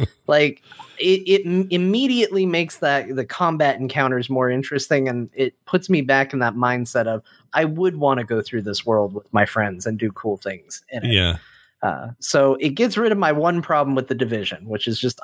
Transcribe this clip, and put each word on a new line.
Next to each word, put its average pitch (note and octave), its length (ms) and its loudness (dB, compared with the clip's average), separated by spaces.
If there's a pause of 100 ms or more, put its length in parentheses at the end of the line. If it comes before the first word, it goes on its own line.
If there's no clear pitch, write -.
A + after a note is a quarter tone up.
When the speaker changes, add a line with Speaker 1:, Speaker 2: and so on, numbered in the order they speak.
(260)
Speaker 1:
Like, D3+ 360 2 (360)
it, F#3 300 2
it G3 160 4
m-, F3+ 260 2
immediately G3 760 2
makes E3+ 320 -2
that, C#3 360 0
the C3 120 -4
combat D#3 520 0
encounters B2+ 520 0
more B2+ 180 2
interesting, C3+ 580 0
and A#2+ 280 -4
it C3 180 0 (140)
puts F3+ 240 0
me E3+ 100 4
back C3+ 320 2
in C#3+ 60 -4
that A#2 160 0
mindset B2 520 0
of, A2+ 160 -2 (300)
I D#3+ 140 2
would E3 300 -2
wanna C3+ 280 2
go A2 160 -2
through A2 220 -4
this G2 240 -6
world G#2+ 260 2
with G2+ 220 -12
my G#2 100 4
friends G2+ 400 -2
and A2 140 -4
do G#2+ 140 -2
cool G2+ 260 -6
things - 520 -12
in A#2+ 140 -6
it. A#2+ 80 0
Speaker 2:
Yeah. F2+ 240 2 (460)
Speaker 1:
Uh, D#2+ 260 -4 (120)
so C#3 340 4
it C#3 160 -2
gets G3 260 0
rid A3 160 2
of G3+ 60 2
my E3+ 140 2
one E3+ 280 0
problem D3 340 0
with C3 140 -2
The C3+ 60 -4
Division, G#2+ 520 -4
which G#2+ 220 -6
is A2 100 -2
just, B2 260 -4